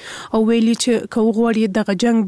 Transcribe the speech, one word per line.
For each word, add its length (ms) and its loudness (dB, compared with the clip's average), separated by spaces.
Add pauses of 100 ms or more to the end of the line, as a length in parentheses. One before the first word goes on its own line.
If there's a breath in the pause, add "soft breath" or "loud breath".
(380 loud breath)
او 100 2
ویلي 300 2
چې 380 0
که 120 2
وغواړي 520 0
دغه 260 -2
جنگ 220 2